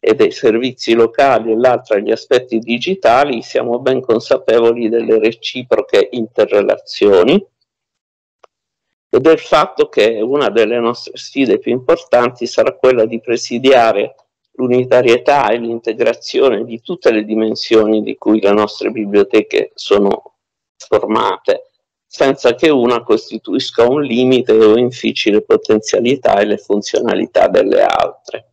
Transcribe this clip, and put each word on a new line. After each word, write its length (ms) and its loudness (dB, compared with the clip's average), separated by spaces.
e 120 2
dei 180 0
servizi 600 -2
locali 600 2
e 40 0
l'altra 400 0
agli 140 -2
aspetti 480 -2
digitali, 800 -2
siamo 380 -4
ben 240 -2
consapevoli 880 0
delle 280 0
reciproche 960 -2
interrelazioni 1300 0
e 60 2
del 200 4
fatto 500 0
che 340 0
una 280 0
delle 280 0
nostre 380 -6
sfide 420 -2
più 140 -4
importanti 760 -2
sarà 300 -2
quella 280 2
di 160 -6
presidiare 920 0
l'unitarietà 960 0
e 80 -2
l'integrazione 1040 -2
di 160 -12
tutte 300 -2
le 140 -2
dimensioni 760 0
di 140 -8
cui 240 0
le 120 0
nostre 380 -2
biblioteche 840 0
sono 600 -2
formate, 920 -4
senza 480 0
che 160 0
una 320 0
costituisca 880 -2
un 140 0
limite 500 0
o 260 6
infici 520 -2
le 120 2
potenzialità 960 0
e 60 2
le 120 -2
funzionalità 920 -2
delle 340 2
altre. 680 -4